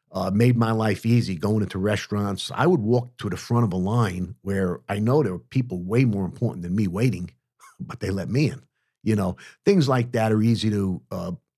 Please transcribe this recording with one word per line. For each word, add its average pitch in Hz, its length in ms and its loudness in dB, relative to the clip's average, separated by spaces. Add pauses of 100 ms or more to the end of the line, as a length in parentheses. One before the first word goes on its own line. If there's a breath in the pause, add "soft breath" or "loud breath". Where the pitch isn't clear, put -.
(120 soft breath)
Uh, 95 220 -4
made 120 220 4
my 113 160 2
life 110 340 0
easy 117 300 2
going 104 280 0
into 101 140 -6
restaurants. 101 760 -2
I 131 140 0
would 180 120 4
walk 123 380 0
to 101 120 -6
the 87 60 -6
front 117 300 0
of 92 80 0
a 92 40 -2
line 92 680 -2
where 95 440 -2
I 101 120 -4
know 127 240 4
there 95 100 -2
were 87 60 -8
people 120 420 -4
way 110 240 2
more 101 180 0
important 90 400 -4
than 87 120 -4
me 107 120 2
waiting, 90 440 -2 (260)
<laughs> - 220 -20
but - 200 -12
they - 120 -4
let 92 180 -4
me 127 220 2
in. - 100 -12 (420)
You 110 120 2
know, 92 200 0 (300 loud breath)
things 190 240 4
like 123 240 0
that 110 180 2
are 107 100 4
easy 113 300 2
to, 98 300 -2 (100)
uh, 90 200 -6 (260)